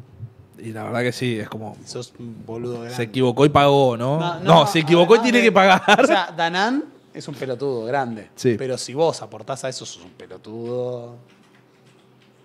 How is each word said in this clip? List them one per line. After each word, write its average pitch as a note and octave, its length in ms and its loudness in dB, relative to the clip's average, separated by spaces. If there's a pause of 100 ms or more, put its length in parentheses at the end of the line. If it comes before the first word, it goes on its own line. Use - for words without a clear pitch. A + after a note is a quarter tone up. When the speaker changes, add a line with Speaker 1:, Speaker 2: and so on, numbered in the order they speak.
(600)
Speaker 1:
Y A2+ 140 -14
la G#2+ 100 -10
verdad A2+ 180 -4
que B2 100 -2
sí, A#2+ 280 -4
es G#2 100 -10
como G#2+ 340 -12
Speaker 2:
Sos - 360 -16
un A2 260 -16
boludo A#2+ 360 -10
grande. A#2+ 140 -12
Speaker 1:
se B2 80 -4
equivocó B2 420 2
y D3+ 40 4
pagó, C#3 480 4
¿no? C3+ 220 -2
Speaker 2:
No, F3 160 -4
Speaker 1:
No, E3+ 80 -12
Speaker 2:
no, D#3+ 240 6
Speaker 1:
se E3 120 0
equivocó E3+ 360 6
y - 20 2
Speaker 2:
además A#3 60 0
Speaker 1:
tiene A#3+ 160 2
Speaker 2:
de, A#3 60 4
Speaker 1:
que A3 60 6
pagar. F#3+ 300 6 (220)
Speaker 2:
o - 20 2
sea, F3+ 320 0
Danán G3 460 -2 (300)
es D#3 140 -14
un D3 60 -12
pelotudo B2+ 520 -6
grande. A#2+ 500 -6
Speaker 1:
Sí. A#2+ 220 0
Speaker 2:
Pero B2+ 200 -6
si - 160 -12
vos D3+ 300 -2
aportás A2 400 -12
a C3 60 -6
eso, A#2+ 140 -12
sos E2+ 200 -18
un F2+ 80 -20
pelotudo. A#2 1040 -12 (1300)